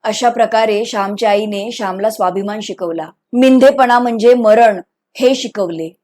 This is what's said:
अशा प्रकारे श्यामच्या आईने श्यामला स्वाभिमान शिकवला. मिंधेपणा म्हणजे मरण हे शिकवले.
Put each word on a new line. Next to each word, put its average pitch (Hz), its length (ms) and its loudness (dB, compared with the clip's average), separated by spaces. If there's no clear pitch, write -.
अशा 233 260 -2
प्रकारे 220 560 0
श्यामच्या 208 440 -4
आईने 208 420 -4
श्यामला 202 380 -6
स्वाभिमान 202 500 -4
शिकवला. 170 500 -10
मिंधेपणा 262 680 4
म्हणजे 240 340 2
मरण 220 480 4
हे 254 200 2
शिकवले. 170 540 -8